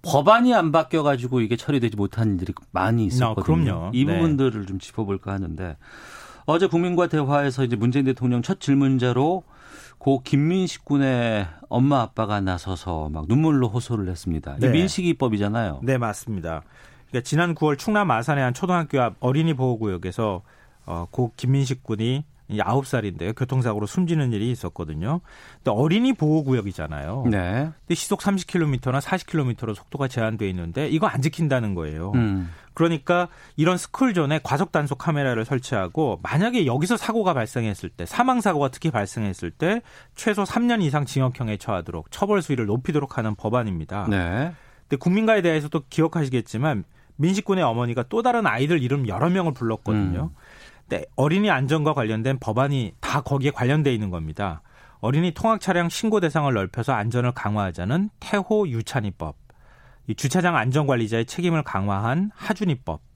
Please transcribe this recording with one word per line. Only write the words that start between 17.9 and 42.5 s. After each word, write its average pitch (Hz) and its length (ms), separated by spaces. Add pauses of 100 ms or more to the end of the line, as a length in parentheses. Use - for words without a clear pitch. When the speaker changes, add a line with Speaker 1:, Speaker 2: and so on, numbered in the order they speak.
Speaker 2:
아산의 131 340
한 123 120
초등학교 170 440
앞 117 200
어린이 151 340
보호구역에서, 107 880 (460)
어, 85 240
고 123 260
김민식 131 460
군이 117 420 (220)
이제 107 160
아홉 135 220
살인데요. 101 480
교통사고로 120 540
숨지는 160 460
일이 110 180
있었거든요. 90 680 (360)
근데 - 140
어린이 180 420
보호구역이잖아요. 113 1160
Speaker 1:
네. 104 400 (100)
Speaker 2:
근데 - 160
시속 - 260
삼십 196 260
킬로미터나 139 520
사십 - 280
킬로미터로 120 460
속도가 139 360
제한돼 110 400
있는데 90 400
이거 160 180
안 131 140
지킨다는 131 540
거예요. 80 400
Speaker 1:
음. 98 340 (240)
Speaker 2:
그러니까 170 540 (300)
이런 170 200
스쿨존에 170 640
과속 143 280
단속 147 260
카메라를 135 480
설치하고 120 800
만약에 202 420
여기서 151 320
사고가 214 360
발생했을 110 560
때, - 160
사망사고가 208 640
특히 160 220
발생했을 101 600
때 208 300 (340)
최소 208 300
삼 240 220
년 233 140
이상 147 240
징역형에 123 520
처하도록 87 540
처벌 202 300
수위를 120 240